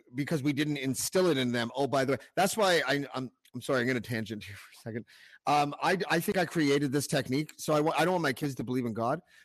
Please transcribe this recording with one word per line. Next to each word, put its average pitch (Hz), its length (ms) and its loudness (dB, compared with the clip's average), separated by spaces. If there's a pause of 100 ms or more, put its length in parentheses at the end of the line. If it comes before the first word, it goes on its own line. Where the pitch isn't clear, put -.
(140)
because 139 280 -2
we 147 100 2
didn't 147 240 0
instill 139 540 0
it 143 80 2
in 123 140 0
them. 120 220 0
Oh, 139 120 0
by 135 180 2
the 135 80 0
way, 131 60 0 (160)
that's 185 220 2
why 185 300 4
I, 143 180 0 (100)
I'm, 127 160 -6 (240)
I'm 120 80 -10
sorry, 135 180 0
I'm 120 60 2
gonna 127 140 0
tangent 110 440 -6
here 101 120 -14
for - 140 -20
a - 200 -14
second. 110 160 -8 (400)
Um, 147 360 2
I, 170 140 2 (140)
I 165 100 2
think 196 160 -2
I 185 80 2
created 143 480 2
this 139 140 0
technique, 139 500 -2
so - 160 -4
I 151 80 4
wa-, 151 160 2
I 151 80 4
don't 175 100 2
want 175 100 0
my 139 80 2
kids 139 240 -4
to 123 80 -6
believe 127 200 -2
in 117 80 -2
God. 117 280 0 (240)